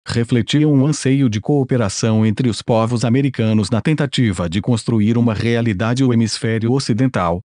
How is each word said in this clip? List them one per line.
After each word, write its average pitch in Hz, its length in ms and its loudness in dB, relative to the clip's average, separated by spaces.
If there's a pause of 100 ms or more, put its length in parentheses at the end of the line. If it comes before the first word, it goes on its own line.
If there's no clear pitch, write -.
refletiam 127 680 0
um 135 120 4
anseio 139 460 0
de 104 100 -2
cooperação 117 840 0
entre 110 220 0
os 104 120 -2
povos 113 440 0
americanos 113 640 0
na 104 100 0
tentativa 127 680 0
de 87 120 -2
construir 113 560 0
uma 117 160 2
realidade 117 720 -2
o 123 80 2
hemisfério 113 600 0
ocidental, 113 680 0 (160)